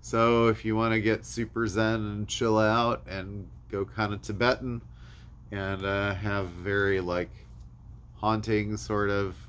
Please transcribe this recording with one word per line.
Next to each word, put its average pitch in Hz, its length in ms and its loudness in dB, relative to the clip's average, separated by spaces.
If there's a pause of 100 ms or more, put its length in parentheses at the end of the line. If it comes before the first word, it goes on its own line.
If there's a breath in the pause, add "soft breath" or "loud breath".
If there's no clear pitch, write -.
So 117 460 4
if 110 180 0
you 110 100 2
wanna 113 240 2
get 107 260 2
super 117 420 -4
Zen 110 340 2
and 104 260 -4
chill 113 300 2
out 113 500 4
and 95 400 -8 (220)
go 98 160 0
kinda 104 320 -2
Tibetan 120 640 0 (720 loud breath)
and, 98 340 -4
uh, 101 300 0
have 101 320 -2
very, 98 520 2
like, 90 320 -2 (840)
haunting 107 640 0
sort 104 320 0
of 98 260 0 (140)